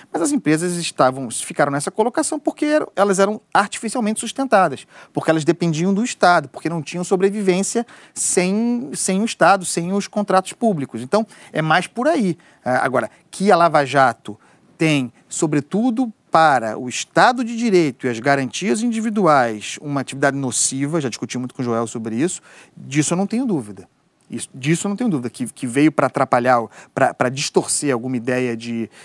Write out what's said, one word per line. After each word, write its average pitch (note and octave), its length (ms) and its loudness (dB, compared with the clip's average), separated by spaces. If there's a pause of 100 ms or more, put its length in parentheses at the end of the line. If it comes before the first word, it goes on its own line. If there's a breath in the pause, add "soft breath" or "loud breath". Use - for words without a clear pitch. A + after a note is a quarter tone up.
(100)
mas E4 120 -2
as C#4+ 100 0
empresas F3 440 0
estavam, C3 540 0
ficaram - 400 -2
nessa C#3+ 200 -4
colocação C4 500 -2
porque - 240 -4
eram, D4+ 320 0
elas G3 220 2
eram G#3 200 2 (140)
artificialmente G#3+ 680 -2
sustentadas, G#3 680 0 (260 loud breath)
porque - 160 -2
elas D#3+ 160 2
dependiam E3+ 480 0
do G3 100 0
Estado, F3 460 2
porque - 220 -8
não E3+ 100 -4
tinham F3 240 -8
sobrevivência G3 840 0 (280 loud breath)
sem, A#3 800 -2
sem F#3+ 260 -2
o A3+ 60 0
Estado, F#3 400 2
sem F3 260 -4
os G3 160 -2
contratos F#3+ 460 0
públicos. F3+ 400 0
Então, C3+ 320 -2 (260 loud breath)
é D#3 80 -4
mais D#3+ 260 2
por A#3+ 200 -6
aí. A#3+ 300 2 (280 soft breath)
Ah, B2 200 0
agora, B2 260 -2 (200 soft breath)
que G3 200 2
a F3+ 60 8
Lava D#3+ 280 6
Jato B2+ 540 2 (400 soft breath)
tem, C#3+ 340 0 (160)
sobretudo G#3+ 840 -2 (180)
para C3 480 4
o B2+ 100 -8
Estado A#3 540 2
de A#3 140 -6
Direito F3+ 500 2
e B2 40 0
as A2+ 80 -4
garantias C#3+ 640 -2
individuais, F#3 960 0
uma C#3+ 200 -4
atividade C3+ 360 -2
nociva, C#3 640 -2
já C3+ 80 -2
discuti B2 300 -8
muito B2+ 160 -8
com B2+ 80 -6
o - 20 -4
Joel A#2 220 0
sobre A2+ 300 -8
isso, D#3+ 260 -2 (340 loud breath)
disso C#3 380 -2
eu - 20 0
não G3 100 0
tenho B3 200 -2
dúvida. G#2 420 -6 (400)
Isso, - 240 -10
disso D3+ 340 -2
eu - 20 -4
não G3+ 80 -4
tenho B3 120 -2
dúvida, B2+ 220 -2
que, B2 160 -8
que - 200 -10
veio C#3+ 260 4
pra C3 160 0
atrapalhar, B2 540 2 (300 loud breath)
pra, B2+ 220 2
pra B2+ 140 0
distorcer D3 640 -2
alguma B2 240 -4
ideia B2 400 -2
de, A2+ 340 -8 (140)